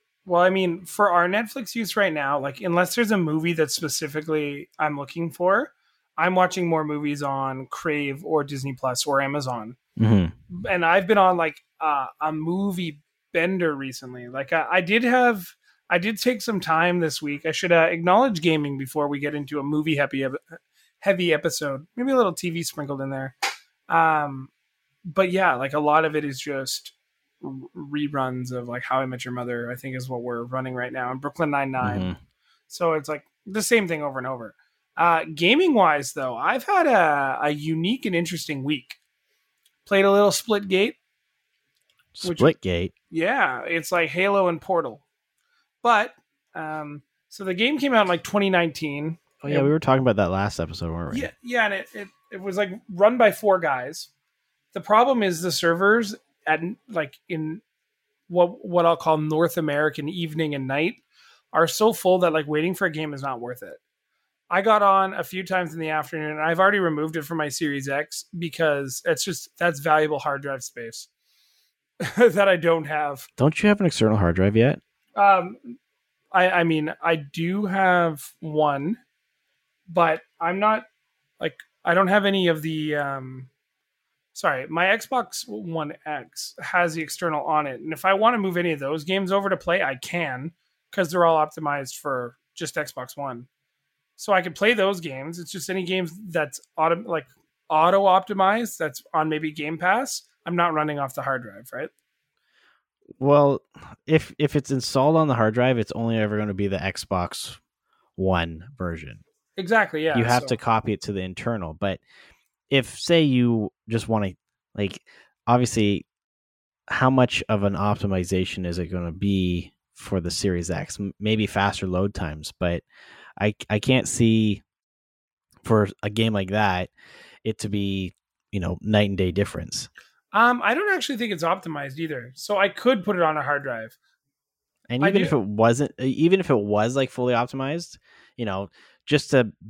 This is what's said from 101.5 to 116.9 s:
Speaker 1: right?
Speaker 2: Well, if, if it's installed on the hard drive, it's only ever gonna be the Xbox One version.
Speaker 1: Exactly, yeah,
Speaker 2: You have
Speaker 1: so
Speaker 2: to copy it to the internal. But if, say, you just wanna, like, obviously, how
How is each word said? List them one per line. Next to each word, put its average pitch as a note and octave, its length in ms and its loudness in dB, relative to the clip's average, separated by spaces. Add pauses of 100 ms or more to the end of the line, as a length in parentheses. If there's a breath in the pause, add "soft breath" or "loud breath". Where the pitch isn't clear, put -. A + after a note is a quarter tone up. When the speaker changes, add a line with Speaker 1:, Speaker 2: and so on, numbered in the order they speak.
Speaker 1:
right? C3+ 180 -10 (1300)
Speaker 2:
Well, C#3+ 420 4 (460 loud breath)
if, - 320 2
if D3 160 0
it's C#3+ 160 0
installed C#3 460 2
on D#3 100 4
the C3 80 2
hard A2 180 2
drive, B2 240 2
it's A2 140 -2
only A2+ 260 -2
ever G#2+ 200 0
gonna G#2 180 -2
be G2+ 120 -2
the F#2+ 100 -2
Xbox - 840 -6 (560)
One F2 500 -2 (100)
version. D#2 480 -10 (320)
Speaker 1:
Exactly, F#3+ 480 0
yeah, D#3 140 0
Speaker 2:
You A#2 60 2
have A#2+ 200 2
Speaker 1:
so C#3 40 -12
Speaker 2:
to B2+ 100 -2
copy A2 360 0
it - 100 -6
to G#2+ 100 -6
the F#2+ 80 -4
internal. F#2 540 -6
But F#2+ 240 -4 (720 soft breath)
if, C3+ 280 0
say, E3+ 220 4
you A#2+ 500 2 (160)
just A2 200 -4
wanna, G#2+ 240 -2 (420)
like, G2+ 260 -4 (460 soft breath)
obviously, A2+ 640 2 (800)
how C3 240 2